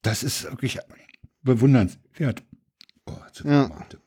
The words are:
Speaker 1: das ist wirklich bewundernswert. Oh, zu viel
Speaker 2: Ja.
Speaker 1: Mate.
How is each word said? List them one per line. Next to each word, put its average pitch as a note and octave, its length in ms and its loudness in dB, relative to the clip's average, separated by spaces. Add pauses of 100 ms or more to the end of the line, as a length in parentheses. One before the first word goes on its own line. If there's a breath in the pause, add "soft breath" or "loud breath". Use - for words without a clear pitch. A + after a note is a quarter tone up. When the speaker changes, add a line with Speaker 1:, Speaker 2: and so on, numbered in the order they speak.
Speaker 1:
das A2 220 -4
ist - 220 -6
wirklich - 340 -8 (600)
bewundernswert. B2+ 1000 0 (640)
Oh, - 80 -14 (180)
zu - 120 -20
viel C#3+ 80 -2
Speaker 2:
Ja. C#3+ 180 4
Speaker 1:
Mate. - 380 -20